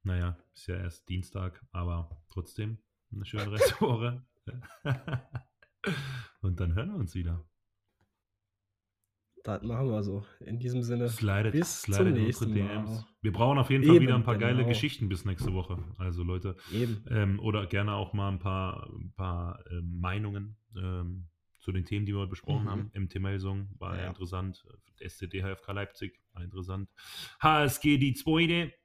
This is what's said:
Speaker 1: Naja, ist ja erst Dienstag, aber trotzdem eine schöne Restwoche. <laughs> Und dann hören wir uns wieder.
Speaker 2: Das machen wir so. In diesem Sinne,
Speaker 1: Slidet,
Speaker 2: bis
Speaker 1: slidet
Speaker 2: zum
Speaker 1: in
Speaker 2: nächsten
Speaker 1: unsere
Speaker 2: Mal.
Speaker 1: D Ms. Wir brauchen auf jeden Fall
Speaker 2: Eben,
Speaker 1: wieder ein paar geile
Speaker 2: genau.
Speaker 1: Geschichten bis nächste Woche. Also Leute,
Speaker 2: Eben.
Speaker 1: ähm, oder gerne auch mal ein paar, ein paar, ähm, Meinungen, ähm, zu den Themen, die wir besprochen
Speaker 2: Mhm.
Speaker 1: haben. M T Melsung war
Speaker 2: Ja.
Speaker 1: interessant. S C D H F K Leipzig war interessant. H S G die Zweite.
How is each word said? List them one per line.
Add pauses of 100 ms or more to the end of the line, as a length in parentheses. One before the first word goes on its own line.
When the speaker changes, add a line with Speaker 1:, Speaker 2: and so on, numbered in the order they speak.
Speaker 1:
Naja, (160)
ist
ja
erst
Dienstag,
aber (180)
trotzdem (340)
eine
schöne
Restwoche. (640)
<laughs>
Und
dann
hören
wir
uns
wieder. (2000)
Speaker 2:
Das
machen
wir
so. (160)
In
diesem
Sinne,
Speaker 1:
Slidet,
Speaker 2:
bis
Speaker 1:
slidet
Speaker 2:
zum
Speaker 1:
in
Speaker 2:
nächsten
Speaker 1:
unsere
Speaker 2:
Mal.
Speaker 1:
D
Ms. (160)
Wir
brauchen
auf
jeden
Fall
Speaker 2:
Eben,
Speaker 1:
wieder
ein
paar
geile
Speaker 2:
genau.
Speaker 1:
Geschichten
bis
nächste
Woche. (160)
Also
Leute, (160)
Speaker 2:
Eben.
Speaker 1:
ähm,
oder
gerne
auch
mal
ein
paar,
ein
paar,
ähm,
Meinungen, (180)
ähm, (320)
zu
den
Themen,
die
wir
besprochen
Speaker 2:
Mhm.
Speaker 1:
haben.
M
T
Melsung (100)
war
Speaker 2:
Ja.
Speaker 1:
interessant. (340)
S
C
D
H
F
K
Leipzig (140)
war
interessant. (500)
H
S
G
die
Zweite. (120)